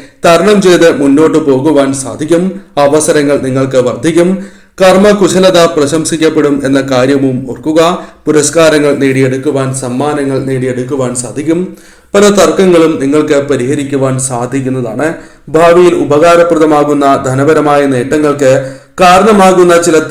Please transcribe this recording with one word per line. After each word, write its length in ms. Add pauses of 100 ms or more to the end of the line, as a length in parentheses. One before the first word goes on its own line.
(260)
തരണം 320 (100)
ചെയ്ത് 200 (140)
മുന്നോട്ട് 380 (100)
പോകുവാൻ 420 (120)
സാധിക്കും. 420 (400)
അവസരങ്ങൾ 600
നിങ്ങൾക്ക് 440
വർദ്ധിക്കും. 420 (500)
കർമ്മകുശലത 760 (160)
പ്രശംസിക്കപ്പെടും 800 (140)
എന്ന 120 (120)
കാര്യവും 460 (140)
ഓർക്കുക. 280 (460)
പുരസ്കാരങ്ങൾ 760
നേടിയെടുക്കുവാൻ, 680 (120)
സമ്മാനങ്ങൾ 560 (120)
നേടിയെടുക്കുവാൻ 640 (120)
സാധിക്കും. 360 (540)
പല 100 (140)
തർക്കങ്ങളും 640
നിങ്ങൾക്ക് 380 (100)
പരിഹരിക്കുവാൻ 680 (140)
സാധിക്കുന്നതാണ്. 800 (480)
ഭാവിയിൽ 480
ഉപകാരപ്രദമാകുന്ന 1040 (200)
ധനപരമായ 540 (140)
നേട്ടങ്ങൾക്ക് 580 (480)
കാരണമാകുന്ന 720 (120)
ചില 120 (140)